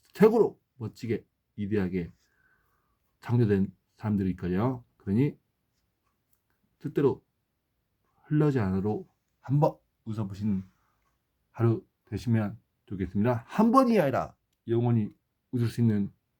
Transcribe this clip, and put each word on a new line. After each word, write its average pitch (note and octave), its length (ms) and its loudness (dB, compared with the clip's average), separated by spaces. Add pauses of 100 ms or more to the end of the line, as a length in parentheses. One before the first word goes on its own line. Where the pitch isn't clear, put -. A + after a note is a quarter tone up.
(140)
최고로 G#3+ 460 4 (180)
멋지게, A2 480 -8 (300)
위대하게 F#2+ 560 -4 (1080)
창조된 G#2 520 0 (240)
사람들일 G2 400 -2
거예요. G#2+ 460 -2 (140)
그러니 A#2 400 -2 (1400)
뜻대로 D3 420 0 (1040)
흘러지 D3+ 360 0
않으로 F#2+ 480 -2 (340)
한번 C#3+ 340 0 (300)
웃어보시는 G2+ 580 -4 (880)
하루 A#2 320 0 (220)
되시면 G#2+ 520 -2 (280)
좋겠습니다. G#2 600 -2
한 A3+ 260 0
번이 A#3 280 4
아니라 A#2 340 0 (340)
영원히 A#2 460 0 (380)
웃을 A#2+ 160 0
수 B2 140 -4
있는 G#2 300 2 (280)